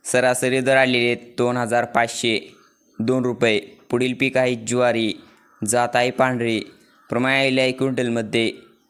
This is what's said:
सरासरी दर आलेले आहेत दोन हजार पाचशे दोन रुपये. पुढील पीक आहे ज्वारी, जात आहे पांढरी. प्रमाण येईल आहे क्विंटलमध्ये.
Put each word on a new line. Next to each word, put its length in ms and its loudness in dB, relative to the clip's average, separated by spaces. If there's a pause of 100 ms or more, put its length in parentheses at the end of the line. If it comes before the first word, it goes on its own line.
सरासरी 560 0
दर 180 4
आलेले 280 2
आहेत 200 -2 (120)
दोन 200 0
हजार 280 0
पाचशे 540 0 (600)
दोन 260 0
रुपये. 340 2 (300)
पुढील 240 0
पीक 240 -2
आहे 200 2
ज्वारी, 560 0 (480)
जात 340 0
आहे 160 2
पांढरी. 480 0 (500)
प्रमाण 240 0
येईल 260 2
आहे 120 2
क्विंटलमध्ये. 800 -2 (380)